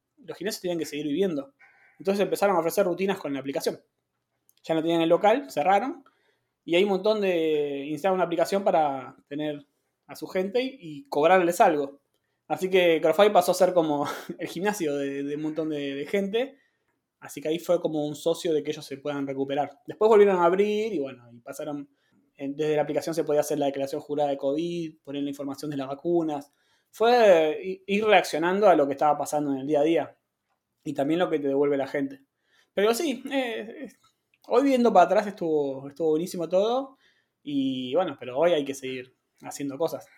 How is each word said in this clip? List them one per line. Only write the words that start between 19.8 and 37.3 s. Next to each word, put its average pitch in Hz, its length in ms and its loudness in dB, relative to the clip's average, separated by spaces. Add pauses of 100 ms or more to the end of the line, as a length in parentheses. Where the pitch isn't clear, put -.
Después 214 220 2
volvieron 202 300 8
a 175 60 4
abrir 208 480 2
y 160 60 -4
bueno, 127 320 -8
y 120 80 -20
pasaron, 143 500 -12 (460)
en, 139 200 -8
desde 151 200 0
la 151 60 2
aplicación 147 340 -2
se 160 80 0
podía 147 160 2
hacer 147 200 0
la 139 80 2
declaración 139 340 -4
jurada 147 280 -2
de 139 80 -2
covid, 160 680 -4
poner 143 180 -8
la 143 60 -6
información 139 420 -10
de 143 60 -8
las 131 100 -6
vacunas. 151 640 -4 (400)
Fue 208 720 4
i-, 190 240 -10
ir 202 160 0
reaccionando 196 640 4
a 175 80 8
lo 143 120 4
que 143 60 -2
estaba 147 240 2
pasando 147 360 -2
en 131 60 -4
el 135 80 -8
día 147 120 2
a 143 40 2
día. 156 340 -2 (640)
Y 151 100 -8
también 143 280 -2
lo 165 80 0
que 156 100 -2
te 143 80 -4
devuelve 143 300 0
la 131 100 -4
gente. 139 360 -6 (500)
Pero 214 200 2
sí, 262 380 -4
eh, 233 540 -6
eh, 202 40 -14 (600)
hoy 247 160 4
viendo 240 260 4
para 180 140 8
atrás 196 220 2
estuvo, 147 600 -4
estuvo 156 220 -2
buenísimo 165 400 -2
todo. 233 480 0 (440)